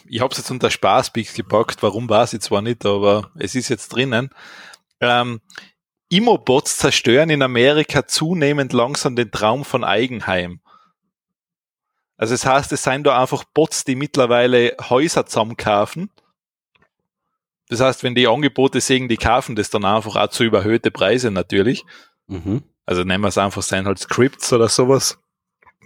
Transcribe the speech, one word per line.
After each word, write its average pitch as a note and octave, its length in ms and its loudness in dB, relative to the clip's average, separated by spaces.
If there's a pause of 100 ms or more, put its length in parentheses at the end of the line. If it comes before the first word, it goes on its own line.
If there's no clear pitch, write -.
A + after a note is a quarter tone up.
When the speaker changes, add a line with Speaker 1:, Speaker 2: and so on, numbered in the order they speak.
Speaker 1:
ich A#2+ 140 -8
hab's C3+ 160 -2
jetzt - 140 -10
unter A#2+ 200 0
Spaßpicks A2 640 0
gepackt. - 480 -2
Warum, A2+ 260 -2
weiß A2+ 260 2
ich G#2+ 60 -10
zwar G2+ 220 -2
nicht, A#2 240 -6
aber G2+ 520 2
es G2 160 -6
ist B2 140 -4
jetzt A#2 200 -6
drinnen. B2+ 420 -2 (720)
Ähm, A#2+ 400 0 (680)
Immobots F3+ 680 2
zerstören C#3 520 2
in C#3+ 120 0
Amerika C3+ 640 2
zunehmend D3 680 -2
langsam B2 440 0
den A#2 140 -2
Traum A#2 340 0
von B2 200 -4
Eigenheim. F#2+ 760 -2 (1600)
Also A2+ 180 -2
es A#2+ 100 -4
heißt, C3 280 2
es C3 100 -4
seien C3+ 200 -2
da C3+ 180 4
einfach C3 240 -2
Bots, - 400 -2
die C3 120 -2
mittlerweile B2 840 2
Häuser C3+ 440 0
zusammenkaufen. A2 840 -2 (1600)
Das A#2 120 -4
heißt, B2+ 220 2
wenn B2 120 -4
die B2 140 4
Angebote C3 520 2
sehen, B2+ 280 0
die A2+ 80 0
kaufen A#2+ 400 0
das G#2 140 -4
dann G#2 140 -2
einfach G#2 320 -2
auch G#2 120 2
zu - 160 -2
überhöhte A2 460 2
Preise A#2 400 0
natürlich. G2 540 0 (420)
Speaker 2:
Mhm. G2 360 -6 (220)
Speaker 1:
Also F2+ 200 -2
nennen F#2+ 180 -2
wir's G2+ 160 0
einfach, G2 240 -2
seien F#2+ 240 -4
halt G2 140 -4
Scripts - 520 -2
oder A2+ 160 4
sowas, C3 500 2 (680)